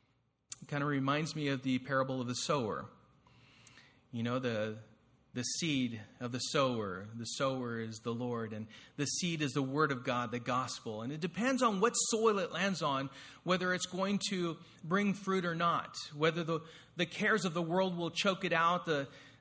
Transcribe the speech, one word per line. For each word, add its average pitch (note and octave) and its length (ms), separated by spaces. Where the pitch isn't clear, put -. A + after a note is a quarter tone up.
It D3 60
kind C#3+ 160
of D3 60
reminds C#3+ 480
me D3+ 100
of C3+ 160
the C3 160
parable C3 400
of A#2+ 80
the B2 60
sower. A2+ 520
You A#2 120
know, B2 160
the, A2 380
the B2 100
seed B2+ 580
of A#2+ 140
the B2 60
sower. G#2+ 680
The A#2 80
sower B2+ 540
is A2 200
the A#2+ 140
Lord, A#2 380
and G#2+ 160
the D3 80
seed E3 360
is C#3+ 100
the D3 100
word C#3 300
of B2 120
God, A#2+ 280
the A#2+ 80
gospel. A#2+ 640
And B2+ 120
it D#3 80
depends A#3+ 420
on G#3+ 160
what A#3 140
soil A3 460
it F3 120
lands F3 300
on, C#3 280
whether F3+ 300
it's F3+ 120
going F#3+ 340
to F3 280
bring F#3+ 300
fruit F#3+ 320
or E3+ 100
not, E3 400
whether D#3+ 300
the, D#3 160
the F3 80
cares G3+ 400
of F3 80
the F3 80
world F3 360
will E3+ 140
choke F#3+ 320
it E3+ 100
out, E3+ 320
the, C#3+ 220